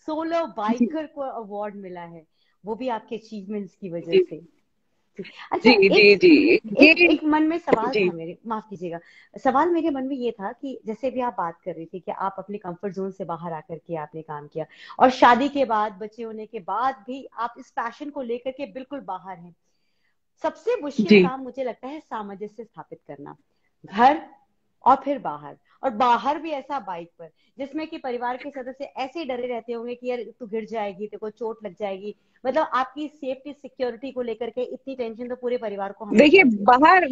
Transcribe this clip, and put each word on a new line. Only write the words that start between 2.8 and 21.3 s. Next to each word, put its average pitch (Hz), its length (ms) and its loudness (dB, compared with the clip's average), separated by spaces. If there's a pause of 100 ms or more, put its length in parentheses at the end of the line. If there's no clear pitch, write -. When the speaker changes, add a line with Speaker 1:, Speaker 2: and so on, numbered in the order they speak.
Speaker 1:
आपके 226 280 -8
achievements 208 640 -10
की 196 100 -10
वजह 170 220 -8
Speaker 2:
जी। 185 180 6
Speaker 1:
से। 165 280 -18 (920)
अच्छा, 359 180 4
Speaker 2:
जी, 196 160 8
Speaker 1:
एक, 190 60 6
Speaker 2:
जी, 415 240 8
जी। - 380 8
Speaker 1:
एक, 427 60 2 (220)
Speaker 2:
ये 330 300 8
Speaker 1:
एक 311 120 -2
मन 302 180 2
में 320 160 0
सवाल 247 320 0
Speaker 2:
जी। 208 180 2
Speaker 1:
था 175 40 -2
मेरे, 165 340 -12
माफ 220 240 -6
कीजिएगा, 170 280 -10 (460)
सवाल 277 240 4
मेरे 330 220 0
मन 269 140 -4
में 269 120 -6
ये 240 140 -4
था 220 220 -8
कि 269 340 -12
जैसे 220 240 -4
भी 247 100 -6
आप 247 120 -2
बात 170 220 -6 (100)
कर 180 80 -8
रही 165 120 -12
थी 180 140 -14
कि 175 140 -10
आप 196 260 -6
अपने 202 200 -10
comfort 180 360 -10
zone 190 160 -6
से 190 140 -10
बाहर 165 280 -8
आकर 160 220 -12
के 165 220 -10
आपने 156 260 -12
काम 147 240 -12
किया 156 180 -8 (340)
और 247 120 6
शादी 240 380 6
के 277 160 0
बाद, 214 380 -2
बच्चे 214 200 -14
होने 220 240 -12
के 226 120 -14
बाद 214 360 -4
भी 247 340 -14 (100)
आप 240 200 -6
इस 262 120 -20
passion 254 400 -8
को 285 120 -10
लेकर 240 280 -6
के 269 160 -10
बिल्कुल 262 320 -12
बाहर 185 380 -12
हैं। 175 180 -20 (880)
सबसे 320 400 -4
मुश्किल 277 240 -2
Speaker 2:
जी। 202 160 10
Speaker 1:
काम 262 180 0